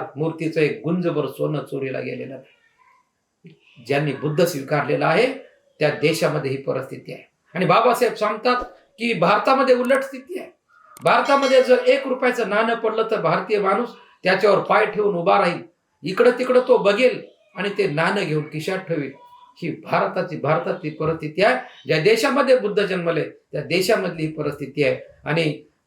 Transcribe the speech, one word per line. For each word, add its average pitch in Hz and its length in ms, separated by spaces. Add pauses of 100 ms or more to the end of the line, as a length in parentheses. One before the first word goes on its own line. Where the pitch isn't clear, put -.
(160)
मूर्तीचं 160 460
एक 135 220
गुंजभर 156 440
सोनं 147 320
चोरीला 131 400
गेलेलं 127 360
नाही. - 1500
ज्यांनी 143 260
बुद्ध 151 320
स्वीकारलेला 143 600
आहे 214 260 (460)
त्या 151 100
देशामध्ये 147 640
ही 135 60
परिस्थिती - 560
आहे. - 100 (300)
आणि 180 120
बाबासाहेब 226 480
सांगतात 226 500 (360)
की 233 140
भारतामध्ये 240 600
उलट 247 280
स्थिती - 360
आहे, - 180 (460)
भारतामध्ये 254 600
जर 247 140
एक 269 300
रुपयाचं 247 420
नाणं 226 260
पडलं 220 360
तर 202 100
भारतीय 160 380
माणूस 160 300 (340)
त्याच्यावर 190 360
पाय 208 260
ठेवून 202 300
उभा 190 260
राहील, 175 220 (400)
इकडं 214 280
तिकडं 247 360
तो 240 100
बघेल 202 440 (340)
आणि 190 140
ते 196 180
नाणं 175 380
घेऊन 151 180
खिशात 156 340
ठेवेल. 147 340 (500)
ही 160 100
भारताची, 165 680
भारतातली 160 520
परिस्थिती 156 540
आहे. 247 160 (280)
ज्या 156 120
देशामध्ये 254 600
बुद्ध 196 260
जन्मले 170 440 (220)
त्या 147 100
देशामधली 170 640
ही 156 60
परिस्थिती 147 520
आहे. 127 160 (260)
आणि 151 380 (240)